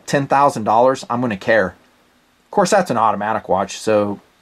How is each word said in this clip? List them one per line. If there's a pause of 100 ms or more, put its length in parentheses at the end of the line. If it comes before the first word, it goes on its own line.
ten
thousand
dollars,
I'm
gonna
care. (680)
Of
course,
that's
an
automatic
watch,
so (220)